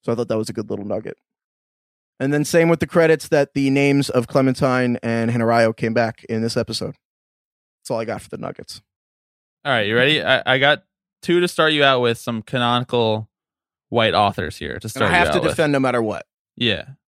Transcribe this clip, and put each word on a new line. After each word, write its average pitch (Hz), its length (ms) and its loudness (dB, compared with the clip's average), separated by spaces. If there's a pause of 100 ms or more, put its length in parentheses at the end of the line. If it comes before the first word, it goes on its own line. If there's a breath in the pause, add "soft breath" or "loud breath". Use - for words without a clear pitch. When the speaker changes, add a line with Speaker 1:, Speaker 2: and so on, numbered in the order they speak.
Speaker 1:
So 120 80 -4
I 117 40 0
thought 113 140 -6
that 113 80 0
was 107 120 -4
a 110 40 -10
good 107 180 -8
little 101 140 -8
nugget. 104 340 -8 (1000)
And 135 120 -2
then 147 140 0
same 165 240 4
with 165 100 2
the 170 60 0
credits 160 440 2
that 143 260 2
the 135 160 2
names 139 360 4
of 120 200 0
Clementine 127 760 0
and 117 300 -2
Henarayo 117 440 2
came 113 200 -4
back 113 340 -2
in 113 140 -2
this 117 120 -4
episode. 117 380 -4 (840)
That's - 100 -20
all 117 100 -2
I 113 60 -6
got 107 160 -8
for - 80 -20
the - 80 -12
nuggets. - 460 -14 (840)
Speaker 2:
All 143 60 -2
right, 110 160 0
you 110 80 -2
ready? 135 260 2
I, 110 240 0
I 127 140 2
got 143 240 2 (400)
two 175 160 2
to 175 80 0
start 156 260 2
you 147 100 2
out 135 160 4
with, 117 200 0
some 113 240 -8
canonical 120 840 -2 (640)
white 110 240 2
authors 95 420 0
here 67 220 -10
to - 80 -16
Speaker 1:
And 110 60 -10
Speaker 2:
start 113 200 0
Speaker 1:
I 180 40 2
have 175 120 4
Speaker 2:
you 151 40 0
Speaker 1:
to 151 80 0
Speaker 2:
out - 60 -4
with. - 80 0
Speaker 1:
defend 151 200 0
no 139 60 0
matter 123 200 0
what. 107 280 -6 (280)
Speaker 2:
Yeah. 113 340 -2 (200)